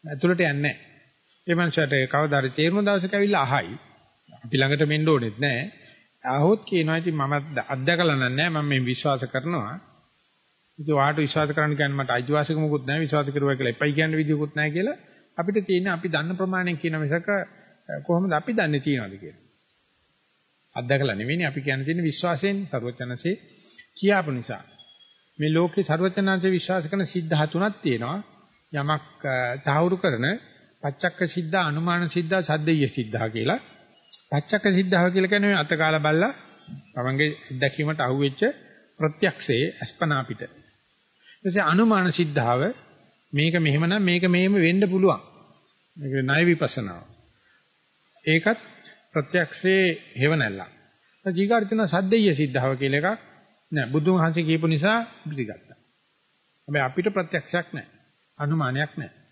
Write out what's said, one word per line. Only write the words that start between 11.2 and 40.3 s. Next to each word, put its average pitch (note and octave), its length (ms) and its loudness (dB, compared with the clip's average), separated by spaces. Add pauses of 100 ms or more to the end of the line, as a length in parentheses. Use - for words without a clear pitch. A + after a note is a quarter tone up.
කරන්න D3+ 260 0
කියන්නේ C#3 220 0
මට C3 120 -4
අයිතිවාසිකමකුත් D3 760 0
නෑ C#3 160 -2
විශ්වාස D3 280 0
කරුවා C#3 280 0
කියලා B2 180 0
එපයි D3 180 0
කියන්න D#3 240 0
විදියකුත් D3+ 380 -2
නෑ D3+ 160 -2
කියලා F#3 280 -4 (400)
අපිට G3 240 -2
තියෙන F#3+ 260 0
අපි F3 200 -4
දන්න D#3+ 280 -2
ප්‍රමාණයෙන් F3+ 420 -2
කියන D#3+ 180 -2
මිසක D#3 320 0 (720)
කොහොමද F3 320 0
අපි D3+ 200 -2
දන්නේ D#3+ 280 2
තියනවද B2 360 -2
කියලා. - 320 -20 (1300)
අත්දැකලා B2+ 380 0
නෙවෙයිනේ C#3 320 -2
අපි C#3 160 -4
කියන්න C3+ 220 -2
තියෙන E3 180 -2
විශ්වාසයෙන් E3+ 640 -2
සර්වඥාන්සේ B2 680 -6 (580)
කියාපු F#3+ 380 0
නිසා. A#2+ 320 -8 (760)
මේ D3+ 140 0
ලෝකේ E3+ 320 2
සර්වඥාන්සේ F#3 680 0
විශ්වාස F#3 360 -2
කරන F#3+ 200 -2
සිද්ධා D#3+ 400 0
තුනක් F#3+ 320 -2
තියෙනවා. B2+ 400 -2 (540)
යමක්, D3 320 -2 (180)
අ, C#3 120 -2 (280)
තහවුරු E3 340 2
කරන C3+ 300 0 (560)
පච්චක්ක C#3+ 440 -4
සිද්ධා, E3+ 380 -2
අනුමාන E3+ 440 0
සිද්ධා, F3 340 0
සද්දේය D#3 460 2
සිද්ධා A2 400 -4
කියලා. A#2 320 -2 (640)
පච්චක්ක D3 460 -2
සිද්ධාව F3+ 380 4
කියලා F#3 220 2
කියන්නේ G3+ 240 2
අතකාලා D#3 440 2
බලලා D#3+ 320 2 (580)
තමන්ගේ C3+ 400 -2 (140)
අත්දැකීමට C#3+ 560 -2
අහුවෙච්ච C3+ 420 0 (520)
ප්‍රත්‍යක්ෂයේ D3+ 840 0
අස්පනා D3 460 -2
පිට. A#2 180 -10